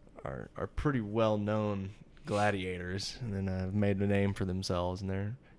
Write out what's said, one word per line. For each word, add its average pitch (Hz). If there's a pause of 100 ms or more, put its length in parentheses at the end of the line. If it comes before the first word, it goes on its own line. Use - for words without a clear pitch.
(260)
are, 65
are 98
pretty 139
well-known 104 (340)
gladiators, 95
and 110
then, 95
uh, 92
have 95
made 101
a 101
name 101
for 98
themselves. 92
And 98
they're, 101 (240)